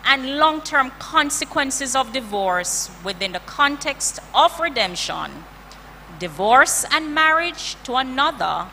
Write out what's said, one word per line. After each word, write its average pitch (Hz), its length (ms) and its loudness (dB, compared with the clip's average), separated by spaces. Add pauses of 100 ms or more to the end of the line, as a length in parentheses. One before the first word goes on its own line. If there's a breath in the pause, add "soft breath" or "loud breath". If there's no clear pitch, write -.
and 269 340 0
long-term 302 600 2
consequences 285 960 -2
of 254 160 0
divorce 196 760 -2 (140)
within 190 280 -4
the 180 80 -6
context - 800 -2 (140)
of 311 260 4
redemption, 170 720 -4 (880 loud breath)
divorce 202 720 4
and 302 220 0
marriage 320 720 0
to 247 120 -6
another 254 760 0